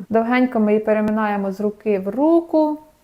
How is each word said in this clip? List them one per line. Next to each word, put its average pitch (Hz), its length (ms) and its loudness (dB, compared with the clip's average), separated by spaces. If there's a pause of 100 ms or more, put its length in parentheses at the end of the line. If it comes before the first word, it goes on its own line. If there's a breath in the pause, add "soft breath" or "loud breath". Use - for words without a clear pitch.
Довгенько 240 500 0
ми 208 120 2
її 214 120 2
переминаємо 214 680 -2
з 190 100 -10
руки 208 380 -2
в 196 80 -6
руку 311 720 2 (240)